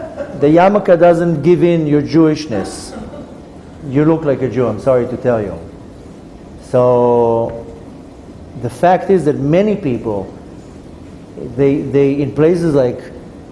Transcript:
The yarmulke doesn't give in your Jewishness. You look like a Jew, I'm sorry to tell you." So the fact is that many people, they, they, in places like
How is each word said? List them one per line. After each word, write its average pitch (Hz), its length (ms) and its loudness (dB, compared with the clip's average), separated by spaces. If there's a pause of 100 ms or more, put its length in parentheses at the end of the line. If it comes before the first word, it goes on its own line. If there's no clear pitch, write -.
(400)
The 143 80 4
yarmulke 185 500 4
doesn't 170 440 4
give 160 200 4
in 170 240 2
your 147 160 2
Jewishness. 135 920 0 (960)
You 139 160 2
look 160 200 2
like 135 180 0
a 131 60 -2
Jew, 120 180 0
I'm 107 140 -4
sorry 127 260 2
to 117 100 -8
tell 117 240 0
you." 92 140 -6 (1080)
So 120 1000 0 (960)
the 117 100 -6
fact 175 380 0
is 185 180 2
that 135 120 0
many 180 380 0
people, 110 500 -4 (1300)
they, 139 260 0
they, 139 400 0
in 131 100 -4
places 165 420 2
like 127 260 0 (520)